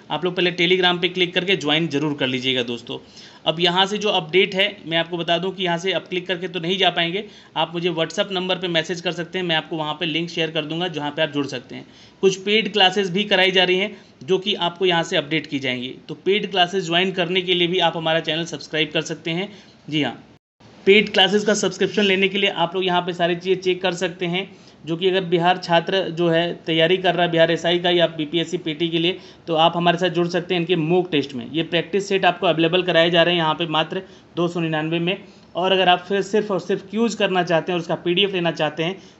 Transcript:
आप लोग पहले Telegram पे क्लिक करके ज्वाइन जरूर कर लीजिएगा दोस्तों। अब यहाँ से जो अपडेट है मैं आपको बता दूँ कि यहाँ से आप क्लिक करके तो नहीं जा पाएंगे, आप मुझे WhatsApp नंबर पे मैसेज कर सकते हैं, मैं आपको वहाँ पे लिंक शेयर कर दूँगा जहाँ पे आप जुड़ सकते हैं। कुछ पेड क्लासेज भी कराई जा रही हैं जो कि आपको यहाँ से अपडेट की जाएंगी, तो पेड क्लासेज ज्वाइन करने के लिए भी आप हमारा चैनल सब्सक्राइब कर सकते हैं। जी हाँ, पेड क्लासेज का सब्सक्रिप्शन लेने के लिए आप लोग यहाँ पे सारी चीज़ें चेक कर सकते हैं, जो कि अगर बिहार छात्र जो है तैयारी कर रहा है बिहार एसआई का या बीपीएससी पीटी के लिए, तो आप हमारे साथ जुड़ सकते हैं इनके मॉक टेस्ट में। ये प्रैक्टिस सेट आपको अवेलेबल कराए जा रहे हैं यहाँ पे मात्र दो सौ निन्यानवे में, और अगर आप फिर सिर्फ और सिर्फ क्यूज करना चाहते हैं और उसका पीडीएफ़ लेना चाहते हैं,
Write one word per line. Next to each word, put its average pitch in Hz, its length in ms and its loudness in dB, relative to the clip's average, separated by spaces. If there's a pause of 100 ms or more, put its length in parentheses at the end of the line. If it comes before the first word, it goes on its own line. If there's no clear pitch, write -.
(120)
आप 151 140 -4
लोग 175 100 -2
पहले 180 180 2
Telegram 175 480 2
पे 180 80 0
क्लिक 175 240 -2
करके 180 240 0
ज्वाइन 151 300 0
जरूर 143 260 -2
कर 143 140 -2
लीजिएगा 127 360 -2
दोस्तों। 120 340 -8 (480)
अब 160 140 -2
यहाँ 175 260 2
से 202 120 -4
जो 202 120 -2
अपडेट 185 460 0
है 190 100 2 (200)
मैं 160 120 -2
आपको 165 200 -2
बता 170 200 0
दूँ 190 140 -4
कि 185 120 -8
यहाँ 170 140 0
से 185 160 -2
आप 156 140 -4
क्लिक 180 200 -6
करके 180 200 -6
तो 175 120 -8
नहीं 175 180 -2
जा 185 120 2
पाएंगे, 170 340 -2 (340)
आप 165 160 -2
मुझे 175 180 -2
WhatsApp 165 400 -2
नंबर 185 240 -2
पे 175 120 -6
मैसेज 170 340 -2
कर 180 100 -4
सकते 170 280 -6
हैं, 185 60 -4
मैं 165 100 0
आपको 160 220 -4
वहाँ 151 160 -4
पे 165 120 -6
लिंक 165 240 -2
शेयर 160 220 -4
कर 160 140 -4
दूँगा 165 240 -4
जहाँ 147 220 -6
पे 151 100 -4
आप 156 80 0
जुड़ 143 180 -2
सकते 127 280 -12
हैं। 131 100 -16 (380)
कुछ 190 140 4
पेड 208 360 0
क्लासेज 196 360 2
भी 190 140 0
कराई 190 280 4
जा 185 120 4
रही 180 140 2
हैं 208 180 -4 (280)
जो 175 140 0
कि 190 180 -2
आपको 175 300 -2
यहाँ 170 180 2
से 170 140 -2
अपडेट 151 300 -2
की 143 120 -4
जाएंगी, 127 340 -4 (140)
तो 156 80 -10
पेड 190 360 0
क्लासेज 180 340 2
ज्वाइन 175 260 0
करने 180 300 0
के 180 120 0
लिए 175 140 2
भी 180 120 0
आप 165 180 2
हमारा 160 220 0
चैनल 160 260 -4
सब्सक्राइब 156 480 -4
कर 165 100 0
सकते 160 280 -8
हैं। 185 200 -6 (380)
जी 147 140 0
हाँ, 117 140 -4 (720)
पेड 208 260 6
क्लासेज 196 320 4
का 214 100 4
सब्सक्रिप्शन 202 480 0
लेने 196 240 4
के 190 100 -2
लिए 196 140 2
आप 170 240 -2
लोग 190 100 0
यहाँ 180 160 2
पे 175 120 -6
सारी 175 220 0
चीज़ें 180 260 -2
चेक 180 200 -2
कर 180 140 0
सकते 180 300 -4
हैं, 185 240 -4 (360)
जो 160 120 -4
कि 185 120 2
अगर 185 140 2
बिहार 175 340 2
छात्र 175 420 2 (100)
जो 170 200 0
है 170 240 2 (120)
तैयारी 165 320 4
कर 180 180 0
रहा 175 100 4
है 170 60 -2
बिहार 165 200 4
एसआई 170 280 0
का 175 100 0
या 175 180 4
बीपीएससी 160 500 -4
पीटी 160 320 -4
के 165 100 0
लिए, 175 180 0 (300)
तो 165 80 -2
आप 165 220 4
हमारे 175 200 4
साथ 180 120 2
जुड़ 170 180 0
सकते 175 280 -2
हैं 175 60 0
इनके 170 140 0
मॉक 170 360 2
टेस्ट 139 220 0
में। 120 180 -8
ये 156 120 -2
प्रैक्टिस 170 460 -2
सेट 190 160 0
आपको 180 220 2
अवेलेबल 165 360 2
कराए 170 260 4
जा 170 140 4
रहे 175 100 4
हैं 170 80 2
यहाँ 156 140 2
पे 165 120 -4
मात्र 160 340 -2 (340)
दो 175 120 0
सौ 175 120 -4
निन्यानवे 160 400 -2
में, 175 180 -2 (380)
और 185 160 0
अगर 185 180 4
आप 180 180 2
फिर 196 140 0
सिर्फ 208 300 0
और 185 80 0
सिर्फ - 300 -4
क्यूज 226 260 0
करना 185 280 0
चाहते 170 280 0
हैं 180 60 0
और 165 40 -2
उसका 165 160 -2
पीडीएफ़ 185 360 0
लेना 170 180 0
चाहते 156 320 -4
हैं, 190 140 -4 (220)